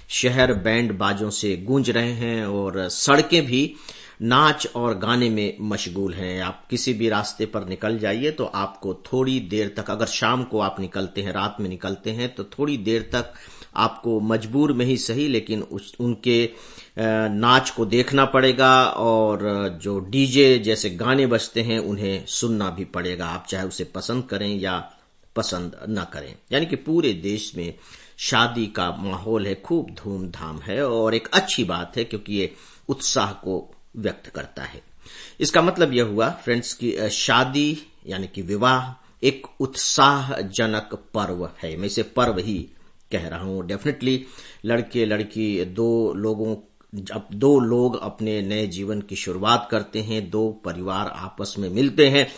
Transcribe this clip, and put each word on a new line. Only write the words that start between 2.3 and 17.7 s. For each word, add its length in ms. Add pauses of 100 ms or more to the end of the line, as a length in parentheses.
और 440
सड़कें 560
भी 300 (460)
नाच 540
और 220
गाने 320
में 320
मशगूल 520
हैं। 280
आप 280
किसी 240
भी 160
रास्ते 360
पर 200
निकल 340
जाइए 320
तो 140
आपको 480
थोड़ी 460
देर 380
तक, 120
अगर 160
शाम 380
को 160
आप 200
निकलते 420
हैं, 100
रात 280
में 100
निकलते 420
हैं, 240
तो 80
थोड़ी 340
देर 360
तक 200 (420)
आपको 440
मजबूर 540
में 120
ही 120
सही 300
लेकिन 360
उस, 360
उनके, 460
अ, 60 (760)
नाच 420
को 160